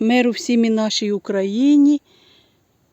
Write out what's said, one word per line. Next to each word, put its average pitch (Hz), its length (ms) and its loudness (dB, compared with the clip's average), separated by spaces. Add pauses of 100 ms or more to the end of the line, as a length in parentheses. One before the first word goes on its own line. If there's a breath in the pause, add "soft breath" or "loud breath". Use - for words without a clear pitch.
миру 240 300 0
всім 233 340 -2
і 226 60 0
нашій 214 420 -4
Україні. 247 880 0 (920 soft breath)